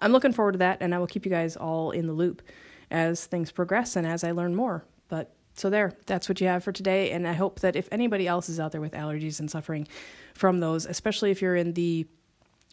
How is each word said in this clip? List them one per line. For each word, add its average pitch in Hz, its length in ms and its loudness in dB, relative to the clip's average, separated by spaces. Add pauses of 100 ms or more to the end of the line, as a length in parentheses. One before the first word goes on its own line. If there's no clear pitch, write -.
I'm 208 100 4
looking 254 220 6
forward 208 200 4
to 185 60 0
that, 185 220 4
and 175 120 0
I 175 60 0
will 175 80 -2
keep - 180 -6
you 190 60 -2
guys 165 260 0
all 160 360 -4
in 165 160 -2
the 160 40 -4
loop 170 300 0 (480)
as 165 360 0
things 170 260 -4
progress 190 420 0
and 165 140 0
as 170 160 -4
I 170 80 0
learn 175 240 0
more. 208 280 -2 (220)
But - 260 -6 (220)
so 196 160 -2
there, 202 240 2 (100)
that's 185 240 -2
what 185 100 0
you 185 100 2
have 180 140 2
for 196 100 -4
today, 190 400 2
and 175 140 -2
I 170 60 -2
hope 185 280 -2
that 185 160 2
if 180 140 -4
anybody 208 380 0
else 175 220 0
is 165 100 -6
out 156 120 -4
there 156 80 -6
with 151 120 -6
allergies 151 480 -6
and 156 100 -6
suffering 151 380 -6 (460)
from 180 260 4
those, 160 240 0
especially 208 460 0
if 190 100 0
you're 180 160 2
in 170 160 2
the 170 340 0 (680)